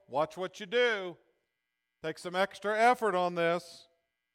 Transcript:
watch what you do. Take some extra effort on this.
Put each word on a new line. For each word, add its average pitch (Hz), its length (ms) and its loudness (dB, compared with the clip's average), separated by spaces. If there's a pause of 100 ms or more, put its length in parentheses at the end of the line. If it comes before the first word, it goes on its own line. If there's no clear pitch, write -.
watch 147 300 -2
what 185 240 -10
you 208 60 -12
do. 202 500 -2 (840)
Take 160 160 -8
some 180 180 -8
extra 196 420 -2
effort 233 360 4
on 180 200 0
this. 170 540 -2 (460)